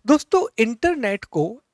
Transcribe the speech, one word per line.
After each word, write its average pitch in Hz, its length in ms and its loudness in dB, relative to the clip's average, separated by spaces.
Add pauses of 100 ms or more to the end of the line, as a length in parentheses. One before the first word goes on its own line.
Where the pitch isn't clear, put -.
दोस्तों, 302 560 2
इंटरनेट 233 640 -2
को 175 380 -4 (100)